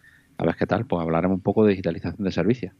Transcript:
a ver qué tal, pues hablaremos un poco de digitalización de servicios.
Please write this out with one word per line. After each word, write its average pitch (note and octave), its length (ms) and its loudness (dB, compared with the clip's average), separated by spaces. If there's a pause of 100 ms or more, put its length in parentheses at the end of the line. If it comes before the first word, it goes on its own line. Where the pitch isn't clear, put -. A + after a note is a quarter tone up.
(380)
a - 60 -4
ver E2 120 2
qué - 100 0
tal, A2 200 0
pues F2 160 -2
hablaremos E2 340 2
un F#2 60 -4
poco G#2+ 220 2
de G#2 60 6
digitalización F2+ 540 -4
de F#2 80 0
servicios. G2 480 -2